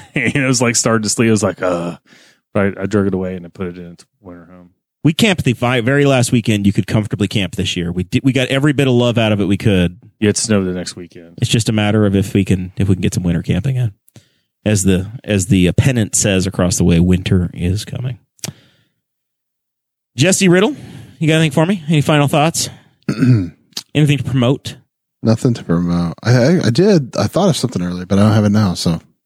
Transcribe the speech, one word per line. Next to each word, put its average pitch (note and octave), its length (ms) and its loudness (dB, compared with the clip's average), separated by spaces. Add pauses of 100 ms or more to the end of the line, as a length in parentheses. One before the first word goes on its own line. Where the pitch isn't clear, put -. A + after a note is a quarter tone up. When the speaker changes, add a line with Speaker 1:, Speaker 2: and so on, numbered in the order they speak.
Speaker 1:
<laughs> - 120 -16
And B2 220 -2
it C3+ 100 -2
was, B2+ 140 0
like, A#2+ 160 0
started A2+ 280 0
to G#2 40 -4
sleet. A2+ 200 0
I - 20 4
was G#2+ 120 2
like, F#2+ 200 -2
"Uh," F2 340 -4 (560)
but G2 260 -2
I, F#2+ 40 -8
I G2 40 -6
drug G2 200 0
it F#2+ 80 -4
away F#2 220 -6
and F2 100 -14
I - 20 -16
put F#2 200 -10
it F2 100 -14
in F2 140 -16
its - 120 -20 (160)
winter F2 240 -20
home. F2+ 260 -20 (320)
Speaker 2:
We D#3+ 120 2
camped G#3 300 0
the B2 100 2
fi-, B2 260 0
very C#3 240 2
last C3 280 2
weekend G#2+ 340 0
you G2 60 4
could - 140 -2
comfortably G#2 420 -2
camp F#2+ 280 -4
this F2+ 200 -4
year. F2 160 -4
We F2+ 120 -4
did, - 200 -2
we C3+ 80 2
got B2+ 160 0
every C3+ 260 0
bit C3 140 0
of B2 60 2
love A#2+ 220 2
out A2 160 2
of G2+ 80 0
it F#2+ 60 0
we G2 100 0
could. F2+ 420 0 (220)
Speaker 1:
Yeah, G#2 100 2
it G2 60 0
snowed G2+ 300 0
the F#2 60 -4
next F2+ 240 -10
weekend. E2+ 440 -20
Speaker 2:
It's B2 100 -2
just A#2 200 0
a - 20 0
matter G#2+ 320 2
of G2 100 2
if F#2+ 200 0
we G2+ 100 2
can, F#2 320 -2
if G2 120 -2
we G2 60 4
can F2 80 -6
get F#2 120 -2
some F2+ 80 -4
winter F2 200 -2
camping G#2+ 340 -2
in. A#2 180 -2 (720)
As G#2 180 2
the, F#2 260 0 (120)
as G2 260 -2
the, F2+ 200 4
uh, E2 40 0
pennant A#2+ 420 0
says F#2+ 320 0
across F#2 320 -2
the F2 60 2
way, F2 140 4
winter F2+ 540 0
is F2+ 320 -4
coming. B2+ 340 -10 (2000)
Jesse F3+ 320 2
Riddle, F#3+ 260 4 (440)
you D#3+ 100 -2
got D#3+ 60 4
anything D#3+ 160 2
for D#3+ 160 2
me? F#3 220 -2
Any D#3+ 120 2
final D3 280 2
thoughts? D#3 400 0 (200)
Speaker 3:
<clears throat> - 200 -20 (840)
Speaker 2:
Anything D3 240 2
to A#2+ 60 -6
promote? B2+ 520 -2 (460)
Speaker 3:
Nothing A2+ 320 2
to - 100 -12
promote. F2 580 -2
I, A#2 120 2
I, C#3 320 4
I A#2+ 40 0
did. E3 460 2
I G#2 100 0
thought F#3 220 0
of C#3 80 2
something G#2 260 -4
earlier, F2+ 240 -6
but G2 120 0
I G2+ 40 4
don't G#2+ 100 4
have A2 120 4
it G2+ 60 2
now, G2+ 240 2
so E2+ 260 -2 (260)